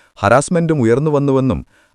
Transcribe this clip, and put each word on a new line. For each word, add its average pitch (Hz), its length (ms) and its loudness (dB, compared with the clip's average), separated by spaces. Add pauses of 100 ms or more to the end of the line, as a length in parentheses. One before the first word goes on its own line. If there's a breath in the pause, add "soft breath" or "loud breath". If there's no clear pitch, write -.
(180 soft breath)
ഹരാസ്മെന്റും 160 640 0
ഉയർന്നു 123 300 0
വന്നുവെന്നും 135 500 0 (340)